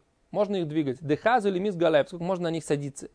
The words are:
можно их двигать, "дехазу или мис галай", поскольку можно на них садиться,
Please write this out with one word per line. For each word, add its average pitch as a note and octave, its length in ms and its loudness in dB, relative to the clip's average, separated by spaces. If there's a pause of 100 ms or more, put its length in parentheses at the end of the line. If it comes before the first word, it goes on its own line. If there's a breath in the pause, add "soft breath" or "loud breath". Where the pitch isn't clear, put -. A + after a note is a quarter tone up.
(320)
можно G3+ 260 0
их E3+ 100 -2
двигать, D3 340 -2
"дехазу G3+ 480 2
или F3+ 100 0
мис G3 160 -2
галай", D#3+ 280 4
поскольку E3+ 220 -8
можно F3+ 180 -2
на E3 80 0
них D#3+ 120 -4
садиться, C#3+ 520 -4